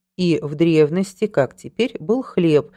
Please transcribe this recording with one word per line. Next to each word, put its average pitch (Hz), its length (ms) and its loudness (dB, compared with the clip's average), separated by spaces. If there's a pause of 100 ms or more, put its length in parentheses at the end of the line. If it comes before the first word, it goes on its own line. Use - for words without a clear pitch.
(180)
и 175 240 0
в 151 140 -8
древности, 165 720 0
как - 280 -2
теперь, 226 440 -6
был 214 220 -2
хлеб, 156 560 0